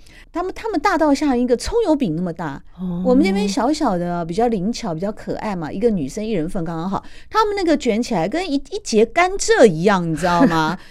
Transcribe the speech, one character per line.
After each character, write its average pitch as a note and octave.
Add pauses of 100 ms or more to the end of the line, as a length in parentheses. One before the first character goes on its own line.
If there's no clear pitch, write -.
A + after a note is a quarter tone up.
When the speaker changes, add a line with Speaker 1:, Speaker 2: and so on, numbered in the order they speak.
(320)
Speaker 1:
他 E4+
们， F#4
他 A4
们 F#4
大 F4+
到 D4+
像 C#4
一 B3
个 A#3+
葱 G4
油 D#4+
饼 G3
那 E3+
么 F3+
大， D#3 (160)
Speaker 2:
哦。 F3+
Speaker 1:
我 B3
们 -
这 F#3+
边 G3+
小 G#3
小 A#3
的， F3
比 E3
较 A3
灵 G#3+
巧， A3
比 D#3+
较 G3+
可 -
爱 G#3+
嘛， D#3+
一 F#3+
个 A#3
女 F3
生 G#3+
一 A3+
人 E3
份 F3+
刚 E3
刚 E3+
好， - (260)
他 G#4+
们 G#4
那 G4+
个 D#4+
卷 A3+
起 B3
来 E3
跟 E4
一， C#4
一 F#4+
节 A3
甘 F4
蔗 G4
一 E3
样， F#3
你 D#3+
知 D#3
道 F3
吗？ D#3+ (120)